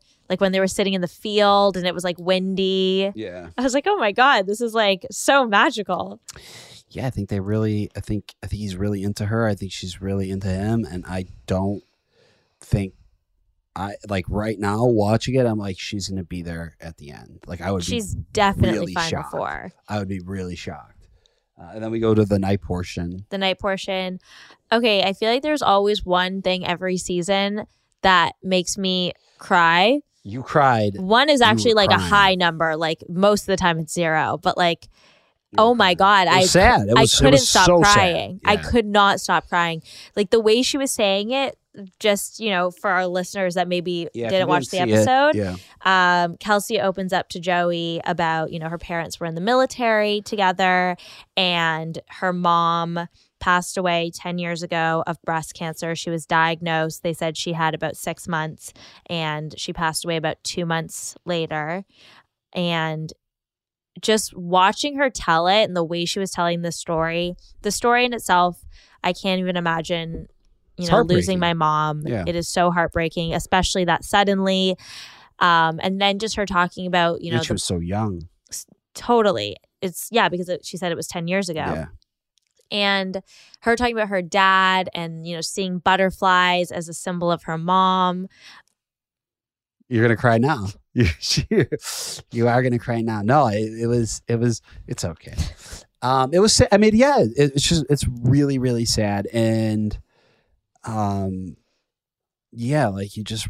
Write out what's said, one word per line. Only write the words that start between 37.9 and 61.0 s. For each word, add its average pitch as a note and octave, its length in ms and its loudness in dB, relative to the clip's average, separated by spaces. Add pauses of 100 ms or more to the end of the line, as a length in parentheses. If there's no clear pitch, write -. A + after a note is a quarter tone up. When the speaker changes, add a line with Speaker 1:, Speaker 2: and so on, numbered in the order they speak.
Speaker 1:
crying. F3+ 520 2
I G#3 80 4
Speaker 2:
Yeah. G#3 100 0
Speaker 1:
could A#3 220 2
not G3+ 340 4
stop F3 280 0
crying. E3+ 340 -2 (340)
Like, G#3 160 0
the A3+ 100 4
way A3 220 4
she - 140 -2
was C4+ 140 -2
saying G3+ 400 0
it, C4+ 260 -4 (420)
just, - 400 -2
you A3 100 -4
know, F3+ 220 0
for G3+ 180 -4
our F#3 160 2
listeners F3+ 480 -4
that F3+ 140 0
maybe F3 460 -4
Speaker 2:
Yeah, A#2 120 -6
if A2+ 60 -4
Speaker 1:
didn't F#3 160 2
Speaker 2:
you - 20 0
Speaker 1:
watch F3+ 180 0
Speaker 2:
didn't F3+ 220 -2
Speaker 1:
the G#2+ 60 4
Speaker 2:
see G#2+ 40 6
it, - 80 4
Speaker 1:
episode, C4+ 280 4
Speaker 2:
yeah. F3 880 0
Speaker 1:
um, E3+ 120 -6
Kelsey G#3 420 -2
opens F#3+ 340 -2
up F3+ 160 -2
to F#3 100 -10
Joey E3+ 640 -2
about, D#3+ 480 -2
you E3+ 60 -8
know, D#3+ 100 -8
her E3 120 -8
parents E3+ 400 -8
were E3+ 80 -6
in E3 80 -8
the E3+ 60 -8
military A3 800 0
together F#3 760 0 (400)
and E3 640 -2 (100)
her F#3 240 -2
mom E3+ 760 0 (320)
passed F3+ 380 0
away E3+ 340 0
ten F3 280 -8
years E3+ 240 -6
ago E3 420 0
of E3 160 -8
breast E3 320 -6
cancer. E3 420 -8
She - 140 -8
was E3 160 -4
diagnosed. E3 800 0
They E3+ 100 -2
said D#3+ 240 -6
she F3 160 -6
had D#3+ 220 -2
about D#3 200 -6
six - 320 -10
months D#3 460 -8 (320)
and D#3 540 -6
she - 120 -8
passed D#3+ 320 -4
away E3+ 120 -4
about D#3+ 280 -4
two - 220 -6
months E3 500 -6 (100)